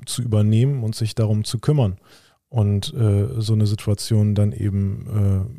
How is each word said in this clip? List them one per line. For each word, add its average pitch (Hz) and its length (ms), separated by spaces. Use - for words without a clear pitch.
zu - 160
übernehmen 113 600
und 107 120
sich 110 200
darum 107 300
zu - 140
kümmern 117 400
und, 101 460
äh, 101 320
so 107 120
eine 107 140
Situation 104 680
dann 104 180
eben, 98 1080